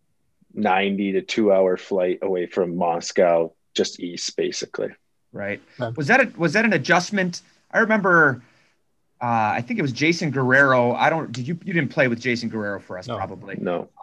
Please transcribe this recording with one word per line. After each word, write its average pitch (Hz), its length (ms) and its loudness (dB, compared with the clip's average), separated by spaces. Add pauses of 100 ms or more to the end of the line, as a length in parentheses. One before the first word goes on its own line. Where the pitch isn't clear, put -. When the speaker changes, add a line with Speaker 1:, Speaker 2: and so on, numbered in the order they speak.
(540)
Speaker 1:
ninety 98 600 0
to 92 80 0
two 104 300 2
hour 95 260 4
flight 90 440 -2
away 90 240 -2
from 87 300 -2
Moscow, 85 800 2 (200)
just - 260 -2
east, - 360 -10
basically. - 540 -4 (440)
Speaker 2:
Right. 101 280 -8 (180)
Speaker 3:
Yeah. 117 160 -4
Speaker 2:
Was 147 120 -6
that 247 140 4
a, - 160 -4
was 160 160 0
that 220 120 2
an 214 80 2
adjustment? 175 680 0 (300)
I 190 80 0
remember, 180 640 4 (800)
uh, 120 40 -4 (300)
I 120 60 -4
think 233 180 -6
it - 20 -2
was 135 120 -2
Jason 160 360 -2
Guerrero. 127 640 4
I 143 160 2
don't, 156 220 -2
did 123 160 -8
you, 175 160 -4
you 190 100 -8
didn't 160 160 0
play 139 180 2
with 117 120 -2
Jason 120 300 -4
Guerrero 101 320 -4
for 92 160 -12
us, 92 100 -14
Speaker 3:
No. 120 80 -6
Speaker 2:
probably. 95 440 -10
Speaker 1:
No. 87 280 -4 (160)